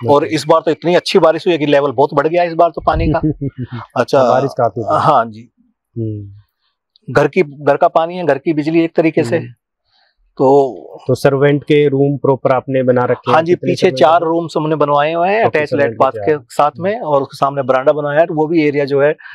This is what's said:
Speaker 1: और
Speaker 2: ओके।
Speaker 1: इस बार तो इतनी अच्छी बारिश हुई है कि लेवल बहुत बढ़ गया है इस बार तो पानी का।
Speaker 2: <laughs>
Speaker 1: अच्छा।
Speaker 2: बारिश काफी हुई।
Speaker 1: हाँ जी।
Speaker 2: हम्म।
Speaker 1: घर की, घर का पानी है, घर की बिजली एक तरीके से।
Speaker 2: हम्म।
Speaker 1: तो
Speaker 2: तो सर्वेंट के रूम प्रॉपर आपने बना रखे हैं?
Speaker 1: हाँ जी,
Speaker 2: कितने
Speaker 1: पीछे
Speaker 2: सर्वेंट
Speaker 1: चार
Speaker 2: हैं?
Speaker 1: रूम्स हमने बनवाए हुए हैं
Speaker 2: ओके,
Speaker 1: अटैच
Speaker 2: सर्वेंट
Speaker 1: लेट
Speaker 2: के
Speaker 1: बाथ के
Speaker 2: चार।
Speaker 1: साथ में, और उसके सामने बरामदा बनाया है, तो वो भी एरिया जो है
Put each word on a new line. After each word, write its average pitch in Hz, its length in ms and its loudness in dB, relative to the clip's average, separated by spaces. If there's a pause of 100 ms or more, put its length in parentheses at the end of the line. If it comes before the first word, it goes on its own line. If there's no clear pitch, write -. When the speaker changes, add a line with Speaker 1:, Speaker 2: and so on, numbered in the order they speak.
Speaker 1:
और 143 160 4
Speaker 2:
ओके। 160 100 -6
Speaker 1:
इस 143 140 -4
बार 160 160 4
तो 170 60 0
इतनी 160 240 -2
अच्छी - 240 2
बारिश 160 280 2
हुई 185 60 2
है 160 60 0
कि 147 80 -2
लेवल 143 240 2
बहुत 139 240 0
बढ़ 143 120 2
गया 175 160 0
है 175 60 0
इस 165 60 -8
बार 170 140 4
तो 170 120 -6
पानी 160 280 0
का। 139 100 0 (720)
Speaker 2:
<laughs> - 80 -12
Speaker 1:
अच्छा। 131 260 0
Speaker 2:
बारिश 127 300 0
काफी 120 280 -2
हुई। 104 200 -2
Speaker 1:
हाँ 147 260 2
जी। 113 260 -18 (460)
Speaker 2:
हम्म। 107 320 -8 (840)
Speaker 1:
घर 143 140 2
की, 185 140 -2
घर 143 340 -2
का 170 120 2
पानी 170 280 -2
है, 180 80 -6
घर 170 140 0
की 170 140 -4
बिजली 160 320 0
एक 160 120 -6
तरीके 160 280 0
से। 120 120 -4
Speaker 2:
हम्म। 120 120 -6 (920)
Speaker 1:
तो 135 360 2 (340)
Speaker 2:
तो 131 60 0
सर्वेंट 143 500 0
के 147 240 2
रूम 139 280 0
प्रॉपर 131 340 -2
आपने 131 320 -2
बना 123 220 2
रखे 123 260 -4
हैं? 123 40 2
Speaker 1:
हाँ 160 80 4
जी, 170 100 0
Speaker 2:
कितने 135 180 -2
Speaker 1:
पीछे 131 100 -4
Speaker 2:
सर्वेंट 139 180 0
Speaker 1:
चार 165 240 4
Speaker 2:
हैं? 165 60 -4
Speaker 1:
रूम्स 170 280 -4
हमने 156 200 -2
बनवाए 147 360 0
हुए 170 160 -2
हैं 214 160 0
Speaker 2:
ओके, 160 140 0
Speaker 1:
अटैच 151 120 -2
Speaker 2:
सर्वेंट 139 200 0
Speaker 1:
लेट 107 80 -14
Speaker 2:
के 139 60 4
Speaker 1:
बाथ 131 60 2
के 113 220 -2
Speaker 2:
चार। 143 160 -4
Speaker 1:
साथ 147 300 0
में, 202 220 -4
और 147 220 0
उसके - 140 -10
सामने 139 260 -2
बरामदा 131 300 2
बनाया 147 280 0
है, 170 60 4
तो 175 80 -8
वो 151 120 0
भी 156 200 0
एरिया 143 180 0
जो 139 180 0
है 151 120 2 (200)